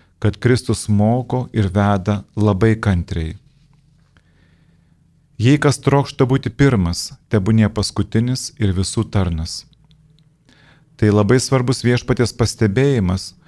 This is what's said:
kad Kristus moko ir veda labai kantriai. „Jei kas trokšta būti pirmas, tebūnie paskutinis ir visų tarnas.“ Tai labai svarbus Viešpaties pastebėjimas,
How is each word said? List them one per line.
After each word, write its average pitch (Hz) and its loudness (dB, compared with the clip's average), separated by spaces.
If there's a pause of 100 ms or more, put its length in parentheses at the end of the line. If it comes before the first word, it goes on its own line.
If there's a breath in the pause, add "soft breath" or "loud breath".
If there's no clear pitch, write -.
(200)
kad 101 -2
Kristus 123 0
moko 120 0
ir 107 0
veda 101 0 (120)
labai 107 2
kantriai. 85 -4 (2000 soft breath)
„Jei 131 4
kas 143 0
trokšta 139 0
būti 135 -2
pirmas, 104 0 (100)
tebūnie 107 2
paskutinis 113 -4
ir 104 0
visų 98 -4
tarnas.“ 85 -4 (1300 soft breath)
Tai 107 2
labai 104 4
svarbus 127 -2
Viešpaties 120 0
pastebėjimas, 110 0 (140 soft breath)